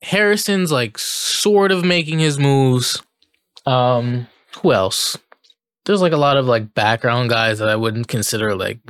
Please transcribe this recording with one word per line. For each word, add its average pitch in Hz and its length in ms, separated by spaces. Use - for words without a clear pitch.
Harrison's, 202 720
like, 123 260
sort - 760
of 180 120
making 165 360
his 147 200
moves. 135 640
Um, 123 640
who 170 100
else? - 460
There's, 196 160
like, 170 120
a 156 40
lot 143 200
of, 135 80
like, 113 280
background 117 560
guys 113 300
that 107 100
I 110 60
wouldn't 113 320
consider, 107 480
like, 98 240